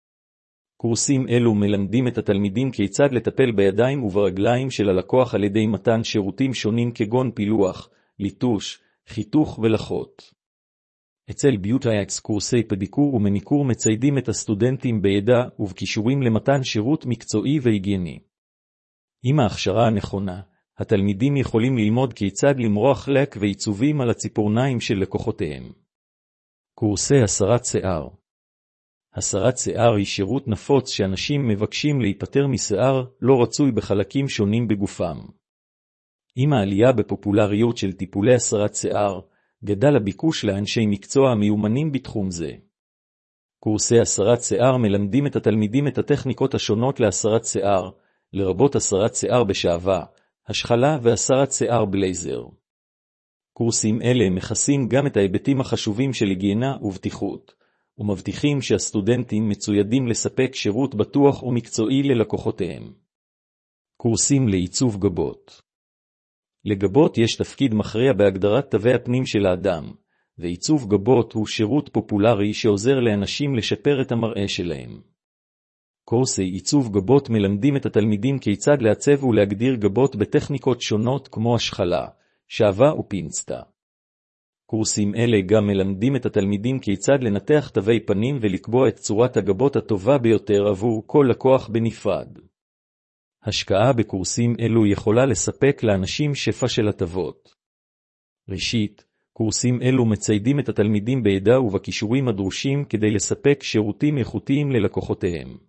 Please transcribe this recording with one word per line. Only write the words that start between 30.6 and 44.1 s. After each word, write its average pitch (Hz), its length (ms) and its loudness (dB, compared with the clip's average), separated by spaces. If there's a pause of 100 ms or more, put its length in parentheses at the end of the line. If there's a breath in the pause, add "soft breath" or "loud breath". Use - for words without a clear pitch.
שאנשים 117 580 -2
מבקשים 110 520 -2
להיפטר 107 460 0
משיער 127 580 0 (160)
לא 123 220 4
רצוי 127 300 2
בחלקים 107 560 -2
שונים 110 400 0
בגופם. 95 500 -4 (1160)
עם 139 160 2
העלייה 104 400 4
בפופולריות 104 840 0
של 98 160 -4
טיפולי 98 420 0
הסרת 107 400 0
שיער, 98 460 -2 (440)
גדל 107 320 2
הביקוש 117 480 -2
לאנשי 104 420 0
מקצוע 127 440 2
המיומנים 107 600 0
בתחום 110 380 -6
זה. 82 220 -8 (1080)
קורסי 110 400 2
הסרת 110 420 2